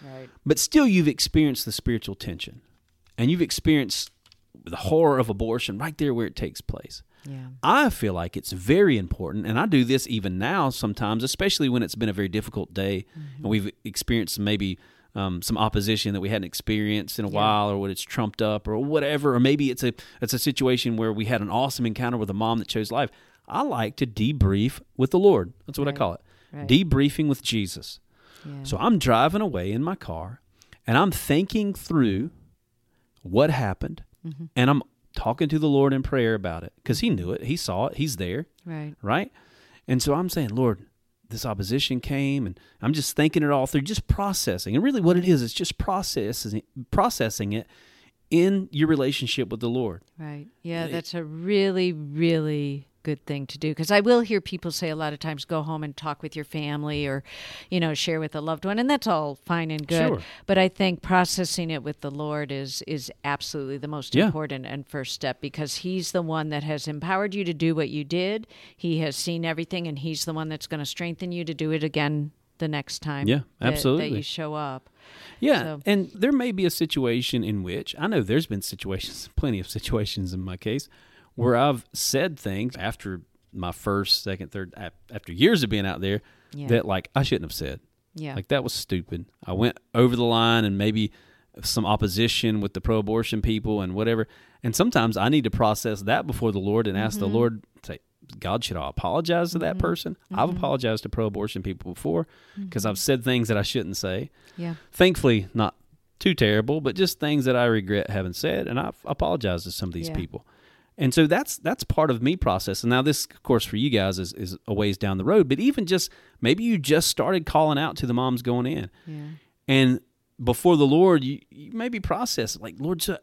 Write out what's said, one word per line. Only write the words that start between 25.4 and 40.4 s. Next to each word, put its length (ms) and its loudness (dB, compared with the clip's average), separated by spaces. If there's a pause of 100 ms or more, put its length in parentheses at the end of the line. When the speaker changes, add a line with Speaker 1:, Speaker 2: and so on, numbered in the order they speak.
Speaker 2:
That's 120 -10
what 100 -2
I 20 0
Speaker 1:
Right. 80 -6
Speaker 2:
call 160 0
it. 60 -14 (320)
Speaker 1:
Right. 160 -8
Speaker 2:
Debriefing 600 4
with 140 0
Jesus. 560 -4 (460)
Speaker 1:
Yeah. 180 -14
Speaker 2:
So 160 -4
I'm 200 4
driving 440 4
away 300 -2
in 100 0
my 140 -2
car, 440 -10 (460)
and 100 4
I'm 140 6
thinking 640 0
through 560 0 (920)
what 280 4
happened, 540 -4 (220)
Speaker 1:
Mm-hmm. 180 -12 (120)
Speaker 2:
and 140 6
I'm 120 4 (340)
talking 320 0
to 100 0
the 100 2
Lord 240 6
in 100 0
prayer 320 2
about 280 -4
it, 100 -14 (120)
'cause 160 0
he 100 2
knew 220 -2
it, 120 -6
he 120 -2
saw 320 -2
it, 80 -8
he's 200 -2
there. 300 -4 (180)
Speaker 1:
Right. 380 -10
Speaker 2:
Right? 300 -2 (560)
And 140 2
so 120 2
I'm 140 0
saying, 220 -2